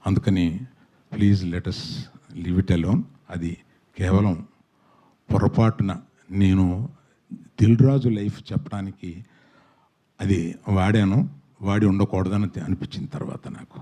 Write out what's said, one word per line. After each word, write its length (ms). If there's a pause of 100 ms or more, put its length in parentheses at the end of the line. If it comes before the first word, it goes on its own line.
అందుకని 540 (540)
please 380
let 160
us 100 (640)
leave 240
it 140
alone. 220 (280)
అది 260 (420)
కేవలం 480 (880)
పొరపాటున 640 (340)
నేను 580 (440)
దిల్ 460
రాజు 300
లైఫ్ 440
చెప్పడానికి 720 (960)
అది 340 (140)
వాడాను, 640 (320)
వాడి 240
ఉండకూడదని 760
అనిపించిన 460
తర్వాత 420
నాకు. 340